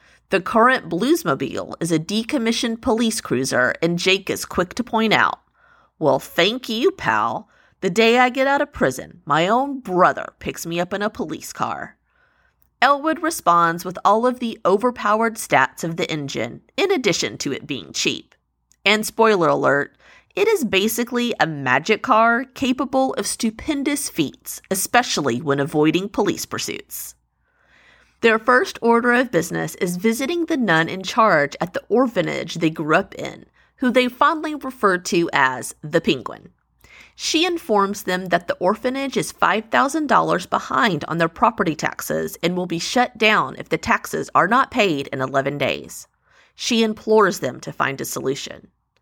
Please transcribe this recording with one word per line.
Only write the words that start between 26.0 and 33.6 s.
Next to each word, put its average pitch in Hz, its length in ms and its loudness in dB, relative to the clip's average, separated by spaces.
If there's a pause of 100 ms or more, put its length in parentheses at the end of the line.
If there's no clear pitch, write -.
police - 340 -2
pursuits. - 720 -10 (1080)
Their 226 180 4
first 254 420 2
order 233 320 4
of 247 160 2
business 165 460 -2
is 180 220 -2
visiting 269 500 0
the 320 100 0
nun 165 320 2
in 185 140 -8
charge 175 580 2
at 175 120 -4
the - 140 -6
orphanage 175 680 0
they 160 160 0
grew 156 240 0
up 196 180 0
in, - 320 -12 (300)